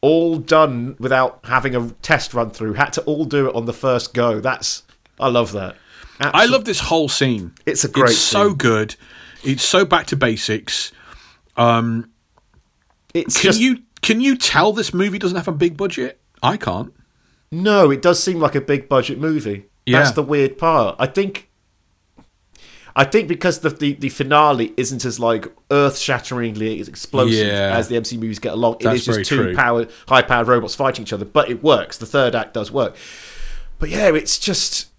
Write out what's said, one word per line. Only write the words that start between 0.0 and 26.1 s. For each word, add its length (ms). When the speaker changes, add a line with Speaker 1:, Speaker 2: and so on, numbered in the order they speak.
Speaker 1:
all 360
done 600
without 460
having 300
a 140
test 320
run 160
through. 240
Had 200
to 100
all 200
do 240
it 80
on 80
the 80
first 400
go. 260
That's, 440
I 100
love 240
that. 240
Speaker 2:
I 260
Speaker 1:
Absol- 40
Speaker 2:
love 160
this 140
whole 280
scene. 440
Speaker 1:
It's 200
a 40
great 220
Speaker 2:
It's 80
so 300
Speaker 1:
scene. 100
Speaker 2:
good. 380
It's 180
so 240
back 220
to 80
basics. 760
Um, 540
Speaker 1:
It's 260
Speaker 2:
can 100
Speaker 1:
just 120
Speaker 2:
you, 160
can 180
you 160
tell 380
this 180
movie 260
doesn't 200
have 100
a 40
big 240
budget? 440
I 160
can't. 340
Speaker 1:
No, 400
it 120
does 200
seem 180
like 140
a 60
big 300
budget 280
movie. 480
That's 240
Speaker 2:
Yeah. 20
Speaker 1:
the 100
weird 360
part. 400
I 80
think, 420
I 80
think 220
because 340
the, 100
the, 240
the 140
finale 680
isn't 280
as, 140
like, 340
earth-shatteringly 1080